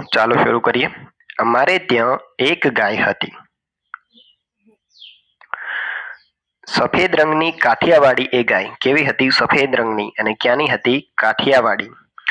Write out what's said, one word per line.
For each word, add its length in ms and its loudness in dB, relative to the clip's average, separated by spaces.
ચાલો 200 2
શરૂ 260 0
કરીએ. 300 -2
અમારે 400 2
ત્યાં 400 0
એક 280 0
ગાય 300 0
હતી. 360 -2
સફેદ 540 0
રંગની 320 0
કાઠિયાવાડી 800 2
એ 100 2
ગાય. 280 -2
કેવી 240 2
હતી? 260 0
સફેદ 460 0
રંગની. 420 -2
અને 220 -2
ક્યાંની 260 0
હતી? 520 -2
કાઠિયાવાડી. 720 0